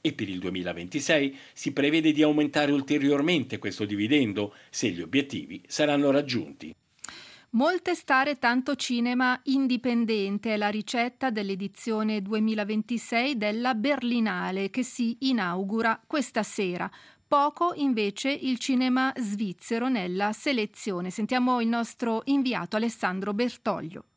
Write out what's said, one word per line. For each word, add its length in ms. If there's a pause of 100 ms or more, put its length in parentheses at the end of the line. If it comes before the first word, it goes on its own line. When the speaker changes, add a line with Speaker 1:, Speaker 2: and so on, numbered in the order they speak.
Speaker 1:
E 140
per 140
il 120
duemilaventisei 960 (140)
si 180
prevede 400
di 140
aumentare 480
ulteriormente 840
questo 260
dividendo 680 (160)
se 200
gli 120
obiettivi 680
saranno 420
raggiunti. 640 (800)
Speaker 2:
Molte 400
star 320
e 140
tanto 340
cinema 680
indipendente 1080
è 20
la 140
ricetta 600
dell'edizione 920
duemilaventisei 1160
della 400
Berlinale, 920
che 120
si 380
inaugura 840
questa 380
sera. 480 (380)
Poco 480
invece 560
il 260
cinema 580
svizzero 720
nella 440
selezione. 800
Sentiamo 500
il 80
nostro 560
inviato 500
Alessandro 580
Bertoglio. 720 (120)